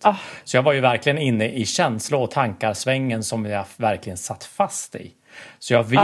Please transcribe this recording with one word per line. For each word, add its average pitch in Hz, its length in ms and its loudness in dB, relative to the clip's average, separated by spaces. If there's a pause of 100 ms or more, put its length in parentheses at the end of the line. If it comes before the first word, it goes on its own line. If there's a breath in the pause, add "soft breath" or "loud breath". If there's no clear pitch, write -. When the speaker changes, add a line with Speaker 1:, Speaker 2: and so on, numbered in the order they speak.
Speaker 1:
Ja. 202 140 4 (280 loud breath)
Speaker 2:
Så - 120 0
jag 127 60 4
var 147 100 4
ju 139 80 2
verkligen 127 380 2
inne 117 340 2
i 120 120 -2
känslo- 135 580 0
och 117 80 -2
tankarsvängen 120 920 -2
som 110 220 -4
jag 101 180 -4 (120)
verkligen 101 400 -2
satt - 280 -10
fast - 500 -4
i. - 180 -14 (460 loud breath)
Så - 160 -4
jag 120 100 4
vet 113 200 -2